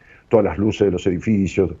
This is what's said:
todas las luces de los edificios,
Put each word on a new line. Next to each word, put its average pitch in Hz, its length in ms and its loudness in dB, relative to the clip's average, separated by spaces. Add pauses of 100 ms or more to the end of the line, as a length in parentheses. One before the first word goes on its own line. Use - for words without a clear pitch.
(280)
todas 107 160 4
las 87 140 -4
luces 104 280 0
de 98 40 2
los 90 160 -4
edificios, 95 640 0 (100)